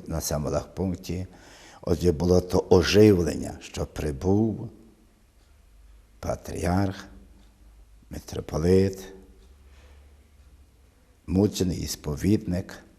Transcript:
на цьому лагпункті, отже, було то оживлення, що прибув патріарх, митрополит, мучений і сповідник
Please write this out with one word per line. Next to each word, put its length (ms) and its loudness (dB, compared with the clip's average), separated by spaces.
на 140 -6
цьому 300 -4
лагпункті, 760 -6
отже, 280 2
було 280 4
то 300 -2
оживлення, 920 4
що 260 -10
прибув 840 -2
патріарх, 840 -2
митрополит, 920 0
мучений 520 2
і 80 -6
сповідник 920 -4